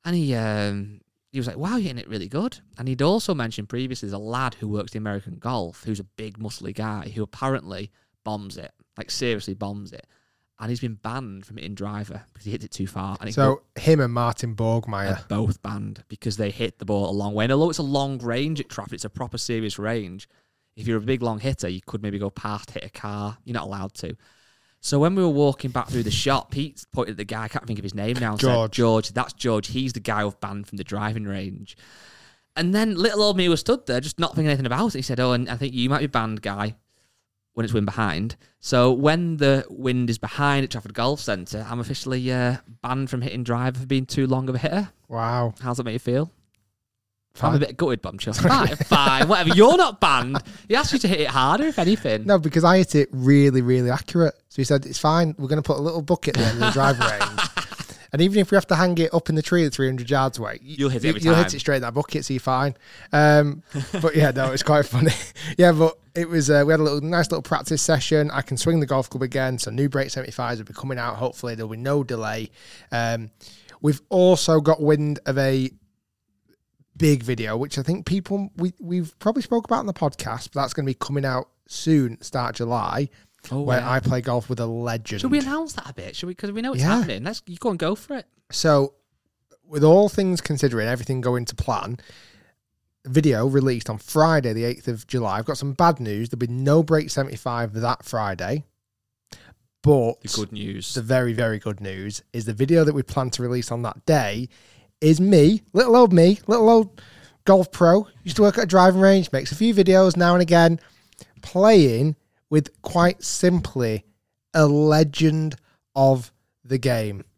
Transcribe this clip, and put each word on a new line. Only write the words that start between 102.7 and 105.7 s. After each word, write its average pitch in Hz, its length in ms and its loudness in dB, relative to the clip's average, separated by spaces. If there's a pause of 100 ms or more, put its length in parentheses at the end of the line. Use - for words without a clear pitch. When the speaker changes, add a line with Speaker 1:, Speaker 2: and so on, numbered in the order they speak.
Speaker 2:
that 147 120 2
we 135 80 -2
plan 131 280 -4
to 123 120 -6
release 123 280 -4
on 120 120 -6
that - 220 -8
day 123 440 0 (520)
is 156 200 6
me, 190 400 8 (120)